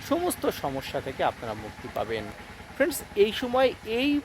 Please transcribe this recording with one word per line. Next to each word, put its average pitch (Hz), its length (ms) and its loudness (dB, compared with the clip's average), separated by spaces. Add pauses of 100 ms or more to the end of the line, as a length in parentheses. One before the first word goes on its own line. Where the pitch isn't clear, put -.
সমস্ত 339 400 2 (120)
সমস্যা 135 400 -4
থেকে 135 220 -2
আপনারা 120 300 0
মুক্তি 107 400 -10
পাবেন। 110 300 -2 (520)
ফ্রেন্ডস, 285 260 2 (140)
এই 208 160 8
সময় 254 420 4 (120)
এই 269 400 2